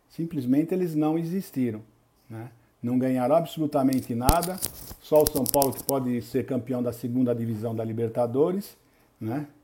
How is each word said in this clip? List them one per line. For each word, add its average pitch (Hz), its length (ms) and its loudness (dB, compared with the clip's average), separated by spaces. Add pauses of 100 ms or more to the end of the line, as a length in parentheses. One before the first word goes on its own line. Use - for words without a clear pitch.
simplesmente 160 640 0
eles 180 200 0
não 151 240 2
existiram, 160 640 -4 (480)
né? 113 220 -12 (320)
Não 123 160 0
ganharam 127 360 2
absolutamente 143 760 0
nada, 170 440 2 (440)
só 151 220 6
o 151 40 4
São 135 160 0
Paulo 135 300 4
que - 100 -10
pode 127 380 0
ser 120 240 -2
campeão 123 380 -4
da 117 100 -4
segunda 123 400 0
divisão 113 400 -4
da 110 100 -4
Libertadores, 120 960 0 (420)
né? 135 280 -6 (160)